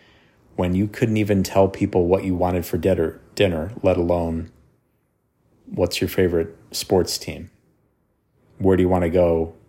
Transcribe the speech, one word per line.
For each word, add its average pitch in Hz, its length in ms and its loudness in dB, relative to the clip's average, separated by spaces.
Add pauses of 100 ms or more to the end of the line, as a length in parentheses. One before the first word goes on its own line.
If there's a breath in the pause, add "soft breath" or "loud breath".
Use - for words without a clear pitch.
(560 soft breath)
when 90 200 -2
you 101 120 2
couldn't 110 300 0
even 101 260 2
tell 95 240 2
people 95 380 0
what 92 180 2
you 92 120 -2
wanted 90 300 -2
for - 120 -6
dinner, 85 420 0 (160)
dinner, 92 380 0 (100)
let 92 140 2
alone 85 520 -2 (1160)
what's - 340 -2
your 95 80 -2
favorite 85 480 0 (160)
sports - 460 0
team? 80 340 -12 (1080)
Where 95 200 2
do 92 60 4
you 90 60 2
want 90 140 2
to 85 60 0
go 82 460 2 (140)